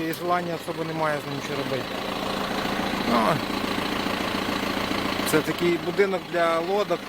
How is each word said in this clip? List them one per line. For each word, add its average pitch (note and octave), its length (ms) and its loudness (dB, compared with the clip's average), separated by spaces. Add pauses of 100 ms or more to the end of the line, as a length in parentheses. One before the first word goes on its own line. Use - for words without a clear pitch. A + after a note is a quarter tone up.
(100)
і - 20 -2
желання F3 420 0
особо D#3+ 300 -4
немає D#3+ 380 0
з C#3+ 40 -8
ним C#3+ 100 -4
нічого C#3 280 -4
робити. C3 200 -2 (1300)
Ну, A#3+ 60 6 (2000)
це D#3 100 6
такий E3+ 460 2
будинок F#3 340 2 (120)
для E3 260 4
лодок. F3 500 2